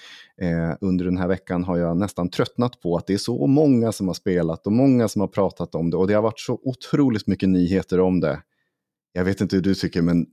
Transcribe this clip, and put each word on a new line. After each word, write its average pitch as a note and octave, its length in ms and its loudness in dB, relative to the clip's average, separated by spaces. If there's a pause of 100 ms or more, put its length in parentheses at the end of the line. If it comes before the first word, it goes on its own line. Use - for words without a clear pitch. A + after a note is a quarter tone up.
(420)
Eh, E2 400 -2
under F#2 240 0
den F2+ 120 0
här F2+ 100 -2
veckan F2+ 360 -2
har F2+ 140 -2
jag E2+ 200 0
nästan F#2 320 -4
tröttnat - 520 -4
på E2+ 160 -2
att E2+ 100 -8
det F#2+ 60 0
är G2+ 40 2
så B2 300 -2
många C3+ 440 4
som G2 160 -4
har F2 60 -4
spelat E2+ 520 -2
och G2+ 60 0
många B2 360 4
som G#2 140 -4
har F#2 60 0
pratat F2+ 480 -4
om E2 140 -2
det. E2+ 80 0
Och F#2 100 2
det G2+ 60 0
har G#2+ 80 2
varit G#2+ 180 -2
så B2 240 -6
otroligt C3 640 -2
mycket F#2+ 220 0
nyheter F2+ 500 2
om F#2 200 2
det. D2 220 -2 (720)
Jag F2+ 120 -2
vet G2 160 -2
inte G2 140 0
hur F#2 80 2
du F#2+ 120 2
tycker, F2+ 260 -2
men E2+ 320 2